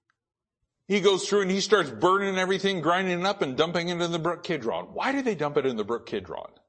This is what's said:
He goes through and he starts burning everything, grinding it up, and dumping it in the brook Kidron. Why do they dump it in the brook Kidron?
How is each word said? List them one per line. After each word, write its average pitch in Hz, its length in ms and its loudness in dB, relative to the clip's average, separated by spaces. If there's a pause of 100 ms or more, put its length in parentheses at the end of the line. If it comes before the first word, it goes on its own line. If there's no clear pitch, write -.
(880)
He 202 140 2
goes 185 260 2
through 202 160 2
and 185 80 0
he 190 120 0
starts 190 260 4
burning 185 480 2
everything, 185 460 0
grinding 175 380 2
it 180 40 -2
up, 202 160 0
and 135 160 -2
dumping 170 320 0
it 175 140 -2
in 170 100 -2
the 170 60 -2
brook 165 240 -4
Kidron. 107 500 -4
Why 214 200 -2
do 277 100 -2
they 233 120 -2
dump 147 220 -2
it 139 80 2
in 127 140 0
the 104 60 -2
brook 113 200 -6
Kidron? 90 460 -8 (180)